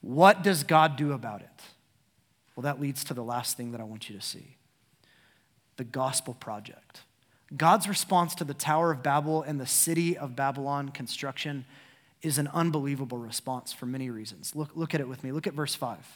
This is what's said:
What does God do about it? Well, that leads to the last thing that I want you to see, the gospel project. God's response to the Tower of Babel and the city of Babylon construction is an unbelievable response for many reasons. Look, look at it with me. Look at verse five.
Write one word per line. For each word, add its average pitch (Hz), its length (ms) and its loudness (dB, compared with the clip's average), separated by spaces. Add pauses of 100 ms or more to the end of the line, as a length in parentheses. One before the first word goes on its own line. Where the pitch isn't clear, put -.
What 185 400 8
does 175 200 2
God 156 340 6
do 147 160 -2
about 113 280 -8
it? - 220 -20 (920)
Well, 123 100 -10
that 143 140 -2
leads 139 260 -4
to 143 100 -6
the 120 100 -6
last 120 320 -4
thing 120 160 -8
that 113 80 -8
I 110 40 -8
want 107 260 -12
you 101 60 -14
to 98 60 -12
see, - 340 -12 (1200)
the 123 60 -6
gospel 131 500 -2
project. - 680 -14 (560)
God's 175 320 6
response 180 460 2
to 170 100 -4
the 143 80 -4
Tower 156 380 2
of 135 120 -2
Babel 147 400 2
and 147 160 -4
the 131 60 -4
city 165 540 2
of 127 180 -8
Babylon 139 540 -2
construction 139 760 -6 (560)
is 147 180 0
an 147 160 2
unbelievable 143 640 0
response 120 540 -8
for - 120 -12
many 131 240 -4
reasons. 110 460 -10
Look, 147 220 -6
look 165 180 -4
at 151 60 2
it 127 80 -4
with 127 160 -12
me. 131 80 -6
Look 160 160 -4
at 151 60 -6
verse 143 200 -2
five. 117 420 -6